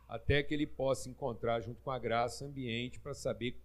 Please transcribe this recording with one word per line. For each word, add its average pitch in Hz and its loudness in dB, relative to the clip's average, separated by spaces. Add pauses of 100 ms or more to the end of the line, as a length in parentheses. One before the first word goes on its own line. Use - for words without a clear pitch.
até 139 4
que 143 -2
ele 151 2
possa 135 0
encontrar 117 0
junto 113 -8
com 135 -4
a 131 0
graça 117 0
ambiente 123 -4
pra 143 -6
saber 120 -2